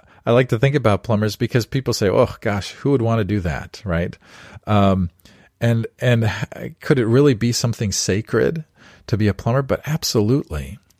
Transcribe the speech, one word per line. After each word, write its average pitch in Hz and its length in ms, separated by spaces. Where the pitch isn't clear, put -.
I 117 60
like 127 160
to 117 100
think 139 160
about 110 300
plumbers 107 320
because 120 280
people 127 300
say, 101 140
"Oh 120 320
gosh, 104 320
who - 180
would 110 120
want 113 180
to 104 40
do 101 160
that?" - 440
Right? 87 320
Um, 98 440
and, 113 260
and 120 260
h-, - 560
could 143 180
it 110 80
really 135 280
be 113 180
something 110 400
sacred 110 720
to 104 100
be 104 120
a 98 60
plumber? 127 280
But 131 240
absolutely. 107 920